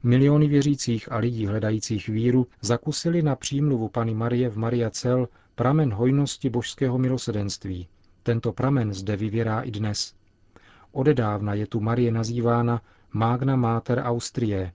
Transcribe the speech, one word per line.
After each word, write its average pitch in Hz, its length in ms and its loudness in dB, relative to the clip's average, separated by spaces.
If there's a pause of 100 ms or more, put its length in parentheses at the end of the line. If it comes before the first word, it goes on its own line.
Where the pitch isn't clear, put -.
Miliony 143 440 6
věřících 139 640 0
a 117 60 -4
lidí 113 280 -2
hledajících 107 600 -2
víru 123 400 2 (140)
zakusili 156 600 0
na 143 140 2
přímluvu 139 520 0
Panny 113 260 -2
Marie 120 360 0
v 104 80 -8
Mariacel 120 720 0 (280)
pramen 135 380 2
hojnosti 131 560 0
božského 123 480 -2
milosedenství. 104 880 -4 (360)
Tento 113 300 0
pramen 127 400 0
zde 98 220 -4
vyvěrá 110 460 -2
i 123 100 -8
dnes. 104 420 -6 (760)
Odedávna 110 640 2
je 104 140 -2
tu 117 120 -4
Marie 117 320 2
nazývána 117 680 0 (320)
Magna 123 420 2
Mater 120 500 0
Austriae 107 680 -2